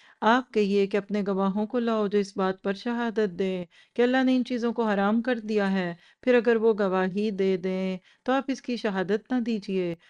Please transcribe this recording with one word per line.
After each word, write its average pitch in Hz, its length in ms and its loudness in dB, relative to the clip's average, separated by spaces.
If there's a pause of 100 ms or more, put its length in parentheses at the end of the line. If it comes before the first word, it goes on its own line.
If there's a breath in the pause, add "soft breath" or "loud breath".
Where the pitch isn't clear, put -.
(220 soft breath)
आप 247 280 2
कहिए 202 360 2
कि 202 100 -2
अपने 202 260 -2
गवाहों 196 440 0
को 247 120 -4
लाओ 220 300 0
जो 208 100 0
इस 196 180 -2
बात 190 260 -2
पर 196 140 -2
शहादत 226 560 -2
दें 185 340 -4 (300 soft breath)
कि 233 60 2
अल्लाह 254 220 4
ने 254 120 4
इन 247 60 2
चीज़ों 233 300 -2
को 233 120 -2
हराम 208 380 2
कर 247 200 -2
दिया 208 260 0
है, 180 280 0 (280 soft breath)
फिर 254 100 4
अगर 233 240 4
वो 220 160 4
गवाही 190 580 0
दे 190 260 0
दें 185 400 -4 (280 soft breath)
तो 254 60 0
आप 269 180 -2
इसकी 247 280 -4
शहादत 196 540 -2
ना 254 100 0
दीजिए 196 540 -4 (140 soft breath)